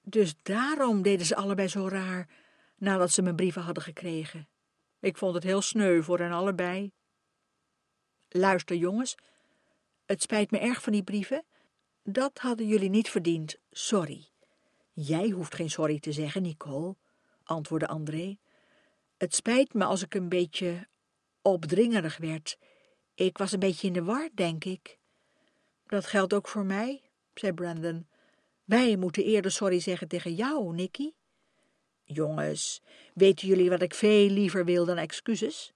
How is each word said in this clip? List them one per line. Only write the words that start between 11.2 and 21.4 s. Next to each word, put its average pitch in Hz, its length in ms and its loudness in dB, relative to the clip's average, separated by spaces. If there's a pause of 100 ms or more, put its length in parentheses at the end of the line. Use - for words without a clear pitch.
Dat 262 340 -2
hadden 226 300 -4
jullie 202 220 4
niet 214 200 2
verdiend, 165 500 -2 (120)
sorry. - 580 -4 (600)
Jij 160 380 -2
hoeft 180 260 -6
geen 165 140 -6
sorry 151 300 -2
te 156 120 -8
zeggen, 151 300 -4
Nicole, 160 540 -6 (480)
antwoordde 160 440 -4
André. 160 500 -6 (800)
Het - 180 -2
spijt 254 380 4
me 196 100 2
als 180 180 2
ik 190 120 -10
een 180 160 -2
beetje 175 580 -2 (540)